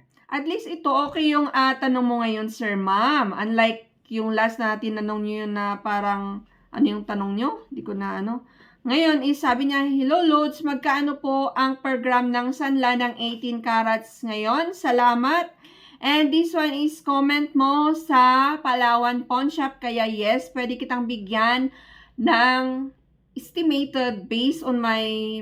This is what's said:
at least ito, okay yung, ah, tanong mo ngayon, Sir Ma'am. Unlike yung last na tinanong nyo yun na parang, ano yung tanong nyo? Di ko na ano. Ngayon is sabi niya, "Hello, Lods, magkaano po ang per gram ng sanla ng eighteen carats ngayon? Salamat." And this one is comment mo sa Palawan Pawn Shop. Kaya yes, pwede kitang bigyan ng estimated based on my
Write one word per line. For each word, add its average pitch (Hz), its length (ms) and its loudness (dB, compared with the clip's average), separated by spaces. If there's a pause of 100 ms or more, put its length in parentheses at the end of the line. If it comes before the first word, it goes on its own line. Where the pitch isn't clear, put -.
(320)
at 285 160 -4
least 339 160 -4
ito, 330 240 -6
okay 294 480 2
yung, 285 160 0
ah, 262 240 2
tanong 254 320 2
mo 240 160 2
ngayon, 220 240 -2
Sir 214 320 -4
Ma'am. 208 560 2
Unlike 226 720 -2
yung 220 240 -4
last 226 320 0
na 214 160 0
tinanong 214 480 -6
nyo 214 160 -6
yun 208 120 -6
na 202 280 -4
parang, 202 640 -4 (240)
ano - 160 0
yung 208 160 -4
tanong 202 320 -4
nyo? 240 140 0 (180)
Di 254 160 -12
ko 214 80 -10
na 196 320 -6
ano. 233 240 -6 (400)
Ngayon 294 400 2
is 285 160 -2
sabi 269 240 0
niya, 277 160 0
"Hello, 277 400 2
Lods, 302 400 2
magkaano 285 560 -2
po 269 320 0
ang 262 320 -2
per 262 160 -2
gram 247 320 2
ng 247 240 -2
sanla 269 400 2
ng 240 240 -2
eighteen 233 400 -6
carats 226 640 -2
ngayon? 233 480 -2
Salamat." 254 800 2 (480)
And 294 320 2
this 330 240 2
one 302 180 0
is 302 300 -2
comment 285 480 2
mo 285 400 4
sa 269 720 4
Palawan 240 640 0
Pawn 269 260 0
Shop. 269 300 -4
Kaya 233 240 -2
yes, 220 480 -2
pwede 247 240 -4
kitang 247 260 -4
bigyan 226 640 0 (480)
ng 262 720 2 (480)
estimated 269 880 -2
based 247 400 -2
on 247 160 0
my 220 240 0 (360)